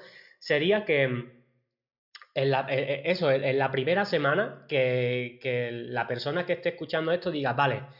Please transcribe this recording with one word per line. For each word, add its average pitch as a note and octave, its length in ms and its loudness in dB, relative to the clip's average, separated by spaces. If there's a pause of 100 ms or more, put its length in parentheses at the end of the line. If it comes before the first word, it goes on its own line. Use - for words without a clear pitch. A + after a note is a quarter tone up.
(380)
sería F#3 480 2
que, C#3 220 4
mm, A#2+ 220 -6 (1040)
en C#3 160 2
la, C3+ 180 2
eh, C#3 260 0
eh, C#3 120 -6
eso, E3+ 240 2
en, C3+ 140 2
en C3+ 140 2
la C3+ 120 2
primera D3 340 0
semana E3+ 640 0
que, B2 720 0
que B2 280 -2
la A#2+ 360 -4
persona C#3+ 400 -2
que F3 80 -2
esté E3+ 160 -4
escuchando D#3+ 420 -2
esto F3 180 -2
diga, C#3 240 -2
"Vale, B2+ 280 2 (180)